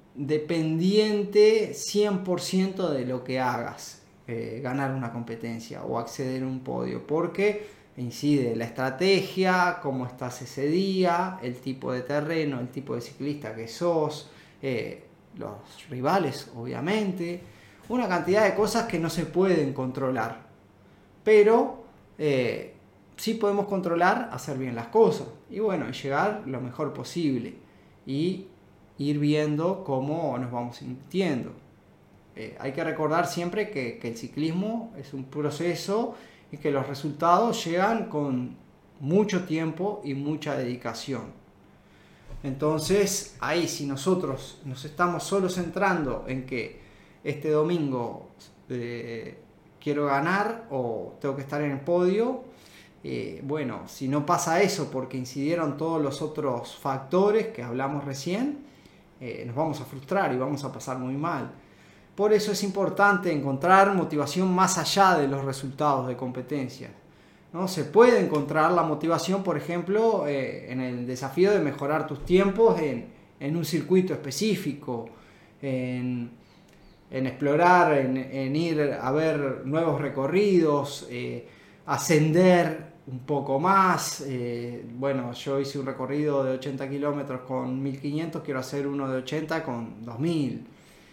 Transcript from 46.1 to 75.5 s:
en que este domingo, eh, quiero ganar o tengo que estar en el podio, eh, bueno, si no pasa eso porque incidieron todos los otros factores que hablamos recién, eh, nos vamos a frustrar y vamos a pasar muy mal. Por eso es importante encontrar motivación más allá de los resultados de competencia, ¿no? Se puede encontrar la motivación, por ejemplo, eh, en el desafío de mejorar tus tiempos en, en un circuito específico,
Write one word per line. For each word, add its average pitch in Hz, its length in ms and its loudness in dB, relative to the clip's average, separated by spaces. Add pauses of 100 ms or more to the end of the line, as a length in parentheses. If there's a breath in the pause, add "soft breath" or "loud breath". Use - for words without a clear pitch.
en 131 200 -6
que 120 340 -6 (420 loud breath)
este 143 280 -4
domingo, 151 800 0 (400)
eh, 120 640 -8 (420)
quiero 147 280 0
ganar 185 640 0
o 117 500 -4
tengo 135 160 -2
que 139 60 -8
estar 147 180 -4
en 147 120 0
el 135 80 -4
podio, 185 640 2 (600 loud breath)
eh, 123 400 -6
bueno, 135 420 -4
si - 220 -6
no 143 160 0
pasa 170 380 2
eso 175 280 0
porque 131 280 -6
incidieron 143 580 -2
todos 160 240 -2
los 151 220 -2
otros 139 540 -4
factores 202 720 2
que - 140 -10
hablamos 135 440 -4
recién, 202 540 -4 (600 loud breath)
eh, 113 260 -8
nos 117 80 -8
vamos 147 280 -2
a - 20 -10
frustrar 151 480 -2
y 127 60 0
vamos 139 260 -2
a 131 80 -6
pasar 127 240 -8
muy 127 160 -6
mal. 160 400 -4 (640 loud breath)
Por 208 180 4
eso 208 180 4
es 202 140 -2
importante 190 640 2
encontrar 165 640 6
motivación 160 580 0
más 185 240 4
allá 185 400 6
de 143 120 2
los 139 160 -2
resultados 135 640 0
de 123 80 -4
competencia, 127 760 -6 (600 loud breath)
¿no? 185 160 -2
Se 156 160 -2
puede 233 340 8
encontrar 151 540 2
la 170 100 4
motivación, 165 600 0
por 170 120 0
ejemplo, 175 720 0
eh, 123 460 -4
en 127 80 -4
el 123 260 -6
desafío 135 460 2
de 196 80 4
mejorar 147 480 -2
tus 135 160 -8
tiempos 190 560 6
en, 131 260 -2 (320 loud breath)
en 147 180 -2
un 170 80 0
circuito 180 500 2
específico, 135 920 -4 (540 loud breath)